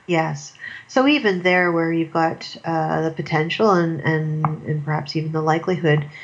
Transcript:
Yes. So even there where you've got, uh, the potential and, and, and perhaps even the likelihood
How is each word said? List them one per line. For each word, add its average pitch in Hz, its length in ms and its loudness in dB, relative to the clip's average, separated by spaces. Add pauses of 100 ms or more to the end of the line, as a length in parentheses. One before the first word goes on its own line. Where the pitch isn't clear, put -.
Yes. 160 460 -2 (340)
So 262 220 2
even 220 340 2
there 180 300 4
where 165 200 0
you've 165 200 -2
got, - 520 -2
uh, 160 380 -2
the 160 80 0
potential 160 600 0
and, 165 280 2
and, 156 440 -2 (200)
and 151 200 -4
perhaps 151 320 -4
even 156 160 -4
the 156 100 -2
likelihood 156 600 2 (200)